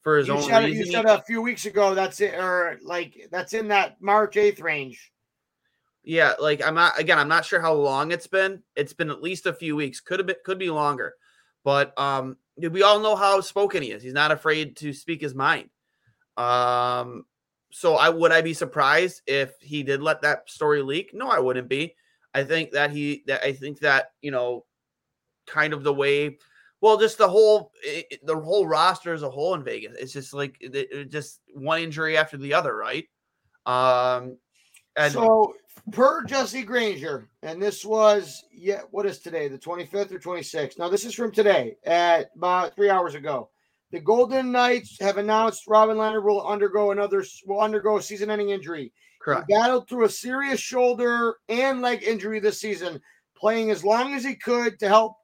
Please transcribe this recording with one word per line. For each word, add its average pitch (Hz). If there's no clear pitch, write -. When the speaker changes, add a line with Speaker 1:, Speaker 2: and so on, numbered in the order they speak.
Speaker 1:
for 151
his 135
Speaker 2:
You 139
Speaker 1:
own 147
Speaker 2:
said 226
it, -
you 220
Speaker 1:
reason. 175
Speaker 2:
said 214
a 214
few 226
weeks 233
ago, 196
that's 190
it, 190
or, 180
like, 170
that's 180
in 220
that 196
March 208
eighth 208
range. 143
Speaker 1:
Yeah, 160
like, 151
I'm 156
not, 170
again, 160
I'm 143
not 160
sure 185
how 160
long 143
it's 170
been. 190
It's 143
been 160
at 139
least 180
a 165
few 156
weeks. 139
Could 185
have 180
been, 185
could 185
be 180
longer. 147
But, 139
um, 135
we 170
all 208
know 214
how 196
spoken 196
he 120
is. 104
He's 127
not 151
afraid 151
to 147
speak 160
his 143
mind. 135
Um, 123
so 160
I, 147
would 165
I 165
be 160
surprised 156
if 135
he 147
did 139
let 156
that 147
story 147
leak? 147
No, -
I 123
wouldn't 127
be. 147
I 139
think 160
that 147
he, 147
that, 135
I 139
think 139
that, 139
you 143
know, 123
kind 151
of 143
the 143
way, 143
well, 214
just 220
the 208
whole, 208
it, 147
it, 135
the 160
whole 170
roster 165
as 151
a 135
whole 156
in 147
Vegas. 110
It's 131
just 139
like, 139
it, 131
it 139
just 143
one 156
injury 160
after 156
the 139
other, 147
right? 123
Um, 127
and 147
Speaker 2:
So 220
per 277
Jesse 254
Granger, 175
and 165
this 202
was, 208
yeah, 196
what 202
is 190
today? 156
The 135
twenty-fifth 175
or 180
twenty-sixth? 160
Now 175
this 202
is 226
from 226
today 180
at 170
about 180
three 202
hours 180
ago. 139
The 165
Golden 247
Knights 247
have 196
announced 214
Robin 220
Leonard 220
will 202
undergo 202
another, 196
will 196
undergo 214
a 180
season-ending 208
injury. 160
Speaker 1:
Correct. 143
Speaker 2:
He 202
battled 240
through 240
a 202
serious 262
shoulder 240
and 254
leg 247
injury 214
this 202
season, 175
playing 220
as 170
long 240
as 254
he 262
could 240
to 208
help 220